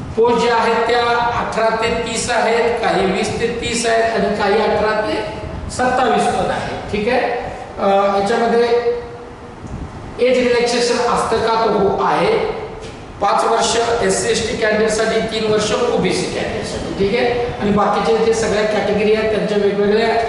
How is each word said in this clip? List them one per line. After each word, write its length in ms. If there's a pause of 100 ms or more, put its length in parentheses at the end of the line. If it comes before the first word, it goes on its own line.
(160)
पोस्ट 300
जे 60
आहेत 360
त्या 280
अठरा 600
ते 180
तीस 360
आहेत, 400 (140)
काही 220
वीस 340
ते 80
तीस 380
आहेत 160
आणि 340
काही 180
अठरा 460
ते 440 (260)
सत्तावीस 540
पण 260
आहेत. 420
ठीक 160
आहे? 120 (580)
अ, 400
याच्यामध्ये 760 (1300)
एज 280
रिलॅक्सेशन 460
असतं 440
का? 260
तो 80
हो 300
आहे. 360 (840)
पाच 240
वर्ष 320 (260)
एससी, 280
एसटी 260
कॅन्डिडेटसाठी, 640
तीन 320
वर्ष 200
ओबीसी 600
कॅन्डिडेटसाठी. 640
ठीक 200
आहे? 280 (140)
आणि 100
बाकीचे 540
जे 100
सगळ्या 300
कॅटेगरी 500
आहेत 160
त्यांच्या 280
वेगवेगळ्या 500 (200)